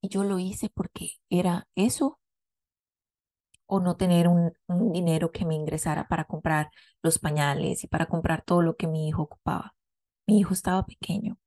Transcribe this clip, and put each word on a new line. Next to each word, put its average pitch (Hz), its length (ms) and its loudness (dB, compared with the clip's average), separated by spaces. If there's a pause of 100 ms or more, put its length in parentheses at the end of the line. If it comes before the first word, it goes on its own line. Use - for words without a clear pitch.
Y 190 60 -6
yo 196 140 0
lo 196 160 0
hice 185 300 -4
porque - 440 -8 (180)
era 180 440 2
eso 254 460 0 (1400)
o 196 160 0
no 175 160 0
tener 175 320 4
un, 170 240 4 (140)
un 180 260 0
dinero 165 400 0
que 180 140 -4
me 160 80 0
ingresara 156 520 -4
para 160 180 -2
comprar 156 460 -2 (320)
los 165 160 2
pañales 147 680 -2
y - 20 -14
para 165 180 -2
comprar 165 380 -2
todo 175 180 2
lo 165 160 2
que - 100 -6
mi 156 220 -4
hijo 156 140 -2
ocupaba. - 520 -8 (520)
Mi 214 120 6
hijo 190 140 2
estaba 185 320 0
pequeño. - 640 -8